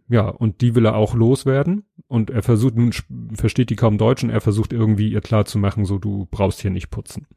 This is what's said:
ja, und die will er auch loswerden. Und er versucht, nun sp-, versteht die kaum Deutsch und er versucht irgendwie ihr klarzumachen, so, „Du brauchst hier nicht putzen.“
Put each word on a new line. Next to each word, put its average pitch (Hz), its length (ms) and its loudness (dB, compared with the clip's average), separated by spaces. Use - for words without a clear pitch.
ja, 107 220 2
und - 320 -2
die 120 120 2
will 113 120 4
er 110 100 2
auch 107 180 2
loswerden. 135 720 2
Und 113 240 -2
er 110 100 -2
versucht, 117 340 2
nun 120 140 2
sp-, 113 460 -10
versteht 113 340 0
die 110 60 -4
kaum 107 220 2
Deutsch 113 260 2
und 117 60 0
er 113 120 -2
versucht 110 320 0
irgendwie 107 380 0
ihr 104 100 -2
klarzumachen, 104 640 0
so, 98 140 -2
„Du 98 320 -6
brauchst 95 300 -2
hier 101 100 -2
nicht - 180 -6
putzen.“ - 480 -12